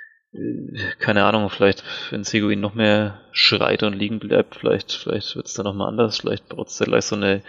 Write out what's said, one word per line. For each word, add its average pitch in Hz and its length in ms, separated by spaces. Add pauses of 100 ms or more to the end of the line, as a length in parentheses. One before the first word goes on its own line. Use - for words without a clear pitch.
(320)
äh, - 460 (220)
keine 101 260
Ahnung, 104 240
vielleicht, - 340 (280)
wenn 101 120
Seguin 104 380
noch 101 140
mehr 107 440 (120)
schreit - 520
und 104 100
liegen 104 260
bleibt, 101 360
vielleicht, - 380
vielleicht - 420
wird's - 180
dann 101 120
nochmal 98 240
anders, 117 300
vielleicht - 300
braucht's - 280
da 101 80
gleich 110 200
so 107 100
eine 101 340